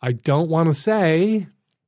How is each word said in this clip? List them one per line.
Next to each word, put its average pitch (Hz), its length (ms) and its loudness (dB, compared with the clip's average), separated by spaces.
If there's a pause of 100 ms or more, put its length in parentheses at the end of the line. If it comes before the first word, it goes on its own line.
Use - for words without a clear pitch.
I 127 120 -2
don't 147 360 -2
want 160 180 2
to 156 60 2
say 196 760 0 (400)